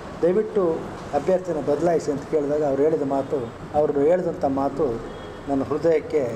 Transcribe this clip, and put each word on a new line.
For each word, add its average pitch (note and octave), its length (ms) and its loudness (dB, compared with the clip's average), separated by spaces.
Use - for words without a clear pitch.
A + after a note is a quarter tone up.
ದಯವಿಟ್ಟು G3+ 420 2
ಅಭ್ಯರ್ಥಿನ F3 400 0
ಬದಲಾಯಿಸಿ D3 580 0
ಅಂತ C#3 100 -4
ಕೇಳಿದಾಗ D3+ 320 0
ಅವ್ರು C#3 200 2
ಹೇಳಿದ D#3 180 4
ಮಾತು, C#3 380 -2
ಅವ್ರು D3 260 2
ಹೇಳಿದಂಥ E3 460 2
ಮಾತು C#3 400 0
ನನ್ನ C3+ 140 0
ಹೃದಯಕ್ಕೆ D3+ 600 2